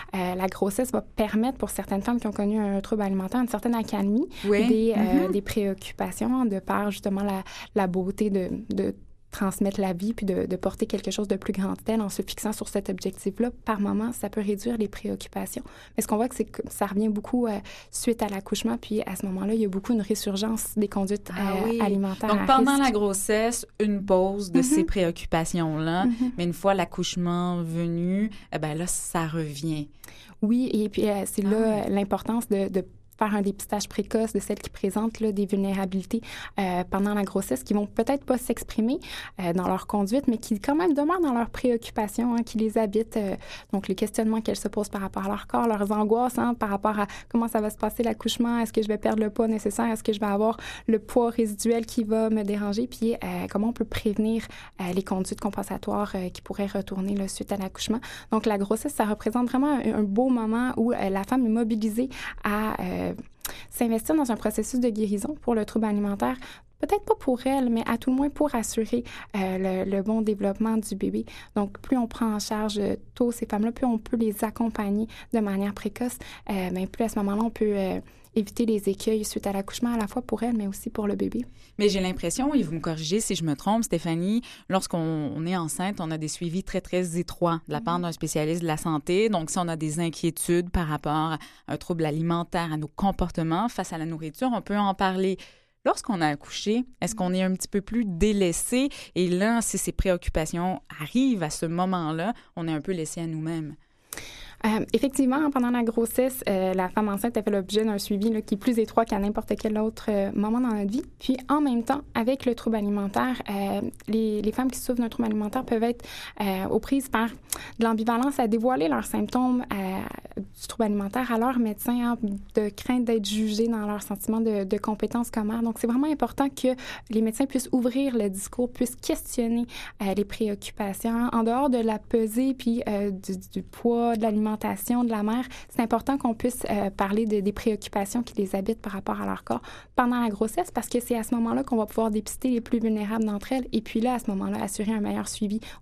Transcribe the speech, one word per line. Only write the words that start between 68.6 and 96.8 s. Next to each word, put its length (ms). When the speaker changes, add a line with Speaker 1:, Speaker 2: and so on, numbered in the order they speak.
Speaker 1:
euh, 500
le, 60
le 120
bon 200
développement 540
du 180
bébé. 300
Donc, 240
plus 160
on 100
prend 260
en 60
charge, 400
euh, 160
tôt 180
ces 140
femmes-là, 260
plus 140
on 120
peut 180
les 280
accompagner 640
de 80
manière 340
précoce, 440
euh, 220
ben, 160
plus 180
à 40
ce 100
moment-là, 240
on 80
peut, 240
euh, 260
éviter 280
les 240
écueils 360
suite 240
à 40
l'accouchement, 400
à 60
la 80
fois 160
pour 220
elle, 120
mais 120
aussi 200
pour 200
le 80
bébé. 280
Speaker 2:
Mais 80
j'ai 100
l'impression, 560
et 80
vous 120
me 40
corrigez 400
si 160
je 80
me 140
trompe, 260
Stéphanie, 600
lorsqu'on, 640
on 120
est 100
enceinte, 420
on 140
a 40
des 120
suivis 340
très, 180
très 380
étroits 480
de 60
la 80
part 180
Speaker 1:
Mhm. 40
Speaker 2:
d'un 100
spécialiste 500
de 60
la 80
santé. 540
Donc, 200
si 80
on 80
a 80
des 240
inquiétudes 720
par 160
rapport 260
à 260
un 100
trouble 300
alimentaire, 640
à 40
nos 100
comportements 800
face 240
à 60
la 80
nourriture, 480
on 80
peut 160
en 160
parler. 420
Lorsqu'on 360
a 80
accouché, 560